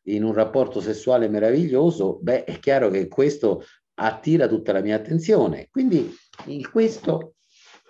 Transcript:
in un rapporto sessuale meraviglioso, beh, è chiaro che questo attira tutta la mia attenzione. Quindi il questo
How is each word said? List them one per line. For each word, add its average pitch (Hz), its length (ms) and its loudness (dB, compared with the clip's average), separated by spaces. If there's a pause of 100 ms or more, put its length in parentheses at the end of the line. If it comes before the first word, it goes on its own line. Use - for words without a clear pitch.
in 104 200 -2
un 110 100 0
rapporto 110 480 0
sessuale 113 460 0
meraviglioso, 127 920 2
beh, - 220 -2
è - 160 -10
chiaro 135 320 2
che 95 160 -2
questo 135 560 0 (320)
attira 135 520 0
tutta 110 240 0
la 95 100 0
mia 104 140 0
attenzione. 160 760 0
Quindi 214 440 0 (300)
il 139 240 -12
questo 220 640 -2 (560)